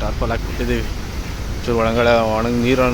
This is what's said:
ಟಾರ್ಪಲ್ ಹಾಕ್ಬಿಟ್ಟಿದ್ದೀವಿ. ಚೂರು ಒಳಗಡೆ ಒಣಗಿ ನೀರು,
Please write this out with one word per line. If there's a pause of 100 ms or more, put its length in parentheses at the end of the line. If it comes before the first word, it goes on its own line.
ಟಾರ್ಪಲ್
ಹಾಕ್ಬಿಟ್ಟಿದ್ದೀವಿ. (800)
ಚೂರು
ಒಳಗಡೆ (240)
ಒಣಗಿ
ನೀರು,